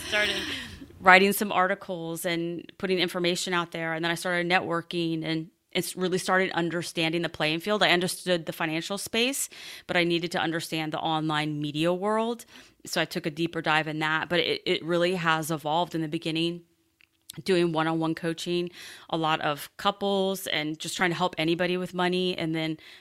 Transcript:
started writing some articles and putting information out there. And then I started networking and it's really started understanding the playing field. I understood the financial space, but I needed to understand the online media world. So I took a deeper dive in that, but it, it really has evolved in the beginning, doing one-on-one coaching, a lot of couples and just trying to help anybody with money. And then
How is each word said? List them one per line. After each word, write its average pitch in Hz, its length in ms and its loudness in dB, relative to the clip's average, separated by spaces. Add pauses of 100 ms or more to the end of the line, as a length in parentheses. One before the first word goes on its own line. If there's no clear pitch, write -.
started 208 280 2 (640)
writing 190 320 10
some 202 200 0
articles 180 720 0
and 170 540 -2
putting 190 200 0
information 180 560 0
out 170 160 0
there. 165 240 -4
And 165 100 -4
then 170 60 0
I 170 60 0
started 175 340 0
networking 165 720 0
and 160 240 -2 (220)
it's - 240 -4
really 180 240 0
started 185 340 2
understanding 170 720 -2
the 160 60 -2
playing 160 320 0
field. 208 220 0
I 160 80 4
understood 175 560 0
the 175 60 -6
financial 165 460 -4
space, 247 500 -2 (380)
but 180 100 -2
I 175 80 4
needed 170 280 0
to 185 80 -2
understand 160 520 -2
the 156 60 -4
online 151 640 0
media 151 320 0
world. 220 540 0 (400)
So - 140 -2
I 160 40 2
took 170 220 -6
a 160 40 0
deeper 165 300 -4
dive 156 260 2
in 156 120 -4
that, 156 300 0
but 170 120 2
it, - 240 -2
it - 200 0
really 175 300 2
has 160 360 0
evolved 156 440 0
in 160 60 -4
the 156 80 -4
beginning, 165 540 -2 (800)
doing 175 280 4
one-on-one 160 420 2
coaching, 175 560 -2 (400)
a 170 60 0
lot 160 260 2
of 143 340 -2
couples 196 680 0
and 156 320 -2
just - 180 -8
trying 185 140 2
to 160 60 0
help 180 220 0
anybody 175 380 0
with 180 180 -6
money. 180 420 2
And 160 180 -2
then 160 240 -2 (220)